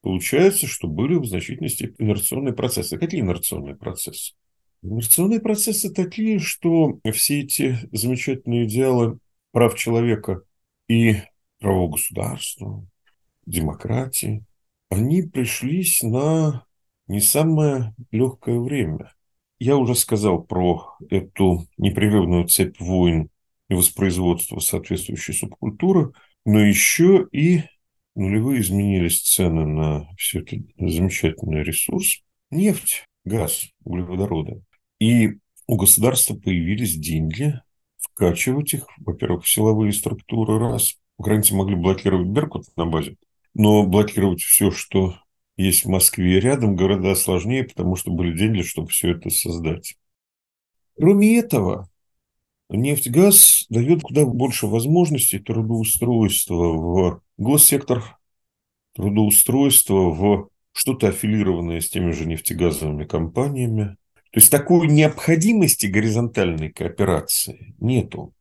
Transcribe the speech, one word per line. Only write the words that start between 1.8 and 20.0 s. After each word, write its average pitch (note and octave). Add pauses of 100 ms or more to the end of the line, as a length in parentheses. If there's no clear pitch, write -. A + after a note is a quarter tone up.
инерционные A#2+
процессы. -
Какие E3+
инерционные E2+
процессы? - (480)
Инерционные E3
процессы G#3+
такие, G#3+
что E3 (140)
все D3
эти C#3 (120)
замечательные A#2+
идеалы A#2+ (320)
прав A#2
человека A2+ (460)
и A2+ (420)
правового F#2
государства, - (640)
демократии, G#2+ (460)
они B2+
пришлись D3+
на D3 (400)
не G#2
самое D3 (160)
легкое A#2+
время. A#2+ (460)
Я C#3
уже B2
сказал G2+